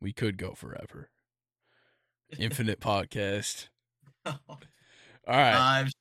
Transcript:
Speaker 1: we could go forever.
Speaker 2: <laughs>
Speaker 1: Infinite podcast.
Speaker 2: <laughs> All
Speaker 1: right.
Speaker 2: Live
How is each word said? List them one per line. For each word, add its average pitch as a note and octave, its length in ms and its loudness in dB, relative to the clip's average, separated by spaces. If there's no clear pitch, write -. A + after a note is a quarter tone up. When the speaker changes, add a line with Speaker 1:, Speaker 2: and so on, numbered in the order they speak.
Speaker 1:
we G2 100 -4
could G#2 260 -4
go F#2 160 -8
forever. - 560 -14
Speaker 2:
<laughs> - 680 -20
Speaker 1:
Infinite A2 400 -2
podcast. G2+ 880 -2
Speaker 2:
<laughs> - 260 -20
All D3 100 -6
Speaker 1:
right. B2 300 6
Speaker 2:
Live C3+ 440 4